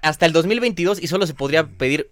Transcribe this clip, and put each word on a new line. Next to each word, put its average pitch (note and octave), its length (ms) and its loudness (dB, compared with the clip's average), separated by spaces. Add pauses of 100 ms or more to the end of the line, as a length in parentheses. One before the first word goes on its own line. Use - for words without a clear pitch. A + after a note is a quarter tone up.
hasta D#3+ 240 2
el E3 40 4
dos E3 140 4
mil A3 140 0
veintidós G3 420 -2
y E3+ 60 -8
solo F#3 180 0
se D#3+ 80 -6
podría D3 320 0
pedir C3 460 -4